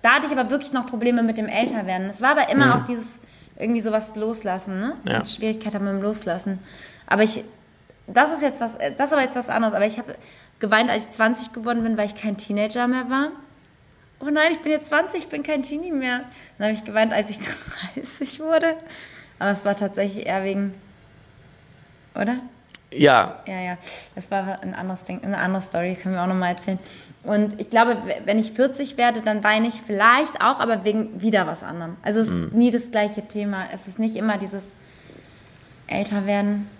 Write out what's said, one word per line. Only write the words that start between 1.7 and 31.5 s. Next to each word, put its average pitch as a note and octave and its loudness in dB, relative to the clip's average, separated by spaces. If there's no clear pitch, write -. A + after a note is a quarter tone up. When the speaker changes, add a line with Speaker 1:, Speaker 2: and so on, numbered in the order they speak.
Speaker 1:
Es G3+ -10
war B3+ 4
aber D4+ 4
immer C4+ 6
Speaker 2:
Mhm. B3 6
Speaker 1:
auch B3 2
dieses, A#3 -6
irgendwie A3+ 0
sowas G#3+ -2
loslassen, G#3 -4
ne? A#3+ -4
Speaker 2:
Ja. - 0
Speaker 1:
Und - -2
Schwierigkeit G#3+ -4
haben G3+ -4
mit G3 -2
dem F#3+ -4
Loslassen. F#3+ -4
Aber G#3 6
ich, A3 -2
das C#4 4
ist D4 -2
jetzt C4+ 0
was, A3+ -6
das C#4 -2
ist D4+ 2
aber C#4+ 4
jetzt B3+ -2
was A#3+ -4
anderes, A3 2
aber G3+ 4
ich A3 -4
hab A#3 -10
geweint, A3 4
als G#3+ 0
ich - -14
zwanzig A#3 0
geworden A#3 -2
bin, A3+ 0
weil G#3 2
ich G#3 -8
kein G#3 -4
Teenager G#3+ 0
mehr B3+ 0
war. C#4 2
"Oh C#4 -4
nein, D#4 4
ich D#4+ -2
bin D4+ -2
jetzt D4+ 0
zwanzig, E4 0
ich - -16
bin C#4+ -6
kein C#4+ -2
Teenie D4+ -6
mehr." B3+ -2
Dann G#3 0
hab G#3+ 2
ich G#3+ -8
geweint, A3 2
als G#3+ 0
ich G3+ -6
<laughs> - -10
dreißig - -4
wurde. D#4+ 2
Aber G3 2
es G3 -2
war G3+ 2
tatsächlich G3+ -2
eher F#3+ 0
wegen, G3 -2
oder? A3 -2
Speaker 2:
Ja. B2 6
Speaker 1:
Ja, F#3+ -8
ja. F3+ -6
Das F#3 -12
war G3 -4
ein F#3+ -8
anderes F#3 -8
Ding, F3+ -10
eine G3 -4
andere F#3+ 0
Story, F3+ -4
können F#3 -4
wir F3+ -2
auch F3+ 0
noch F#3 0
mal F3+ 0
erzählen. F#3 -4
Und G#3 0
ich A3 -8
glaube, A#3 6
w-, F#3+ -4
wenn G#3 2
ich A3 0
vierzig C4+ 0
werde, A#3 2
dann G#3 0
weine G#3+ 4
ich A#3 -4
vielleicht A#3 4
auch, C4 4
aber A3 0
wegen G#3+ 0
wieder G#3 4
was E3 -6